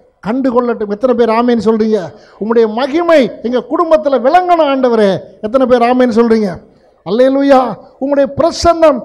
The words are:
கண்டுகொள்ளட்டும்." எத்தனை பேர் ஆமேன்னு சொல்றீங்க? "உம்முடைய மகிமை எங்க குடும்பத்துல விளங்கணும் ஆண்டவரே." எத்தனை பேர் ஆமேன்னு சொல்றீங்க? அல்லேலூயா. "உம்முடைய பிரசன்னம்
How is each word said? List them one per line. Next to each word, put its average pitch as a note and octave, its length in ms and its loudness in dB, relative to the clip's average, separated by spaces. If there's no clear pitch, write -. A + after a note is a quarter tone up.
கண்டுகொள்ளட்டும்." A#3 640 -2
எத்தனை A3+ 260 -2
பேர் A3+ 140 0
ஆமேன்னு A#3 320 0
சொல்றீங்க? G#3+ 520 -2
"உம்முடைய A3+ 340 0
மகிமை C#4+ 580 0
எங்க A#3+ 180 -4
குடும்பத்துல D#4 540 -2
விளங்கணும் E4 520 2
ஆண்டவரே." A#3 540 0
எத்தனை B3+ 260 -2
பேர் B3 140 2
ஆமேன்னு B3 380 0
சொல்றீங்க? A3 420 0
அல்லேலூயா. C4 720 2
"உம்முடைய C#4 240 0
பிரசன்னம் E4 680 0